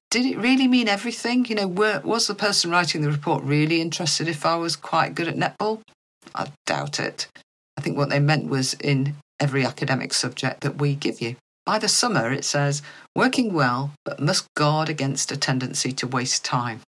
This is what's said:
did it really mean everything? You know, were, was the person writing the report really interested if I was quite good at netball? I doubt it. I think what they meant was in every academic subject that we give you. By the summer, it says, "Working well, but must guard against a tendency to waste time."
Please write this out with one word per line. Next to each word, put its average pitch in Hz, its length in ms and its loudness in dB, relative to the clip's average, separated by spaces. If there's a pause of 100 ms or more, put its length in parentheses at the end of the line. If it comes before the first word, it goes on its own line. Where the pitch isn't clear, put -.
did 247 160 0
it 262 120 -2
really 254 300 4
mean 247 200 4
everything? 233 580 0
You 226 100 -2
know, 202 120 0
were, 202 360 2
was 220 240 0
the 202 80 -4
person 202 360 0
writing 170 300 2
the 147 100 2
report 151 320 0
really 151 380 4
interested 165 460 -2
if 165 180 -2
I 165 100 4
was 165 200 -2
quite - 400 -2
good 170 120 -2
at - 100 -4
netball? 220 440 -2 (540)
I - 120 -6 (180)
doubt 71 340 -2
it. - 280 -6 (500)
I 143 40 -6
think - 160 -4
what 143 120 0
they 139 100 2
meant 147 300 2
was 131 260 0
in 143 400 0 (240)
every 135 260 2
academic 127 480 -2
subject - 480 -4
that 135 160 -4
we 143 180 2
give - 260 -4
you. 120 140 -4 (300)
By 208 140 2
the 220 80 0
summer, 160 440 2
it 135 120 -2
says, 143 380 0 (340)
"Working 233 380 2
well, 139 380 2 (120)
but - 160 -8
must 156 360 0
guard 156 340 2
against 139 420 -2
a 143 60 -6
tendency 127 560 -2
to - 140 -4
waste 127 360 -2
time." 120 460 -4